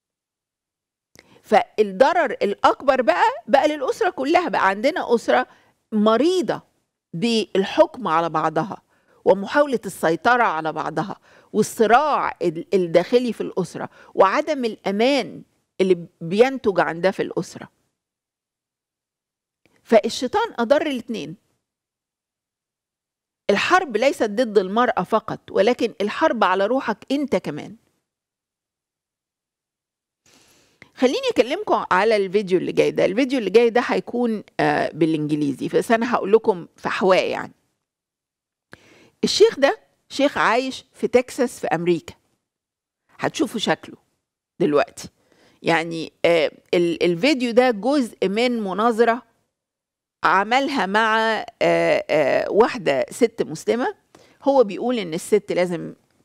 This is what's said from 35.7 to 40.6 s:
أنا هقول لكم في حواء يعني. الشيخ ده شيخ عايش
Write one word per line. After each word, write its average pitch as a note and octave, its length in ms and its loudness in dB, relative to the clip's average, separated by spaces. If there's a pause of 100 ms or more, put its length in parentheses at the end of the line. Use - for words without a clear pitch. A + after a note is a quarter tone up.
أنا A#3 240 0
هقول - 180 -2
لكم G3+ 340 0 (100)
في - 120 -8
حواء F3+ 400 2
يعني. - 240 -8 (1700)
الشيخ G4+ 360 4
ده C#4 200 2 (300)
شيخ - 280 0
عايش A#3 560 0